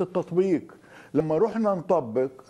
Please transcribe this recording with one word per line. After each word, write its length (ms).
التطبيق. 760
لما 240
رحنا 360
نطبق 540